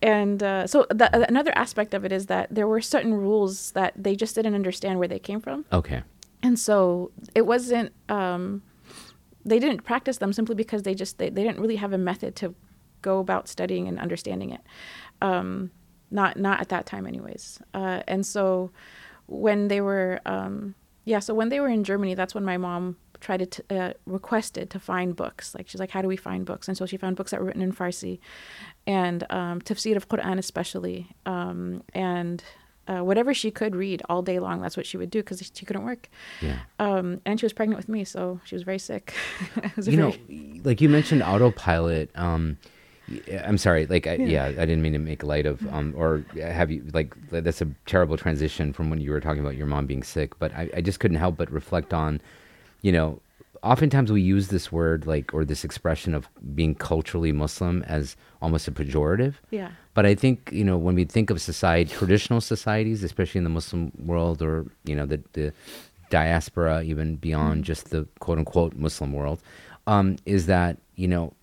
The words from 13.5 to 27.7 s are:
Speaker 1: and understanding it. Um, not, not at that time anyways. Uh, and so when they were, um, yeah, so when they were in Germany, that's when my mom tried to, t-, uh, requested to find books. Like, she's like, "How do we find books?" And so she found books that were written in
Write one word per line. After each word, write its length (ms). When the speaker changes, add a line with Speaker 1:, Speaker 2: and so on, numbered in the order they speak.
Speaker 1:
and 100
understanding 520
it. 100
Um, 480
not, 260
not 240
at 80
that 180
time 200
anyways. 540
Uh, 320
and 200
so 440
when 420
they 120
were, 460
um, 480
yeah, 160
so 140
when 140
they 120
were 80
in 160
Germany, 300
that's 200
when 100
my 120
mom 400
tried 180
to, 80
t-, 160
uh, 160
requested 680
to 80
find 380
books. 380
Like, 140
she's 120
like, 100
"How 120
do 60
we 80
find 280
books?" 240
And 80
so 80
she 120
found 200
books 140
that 100
were 60
written 160
in 100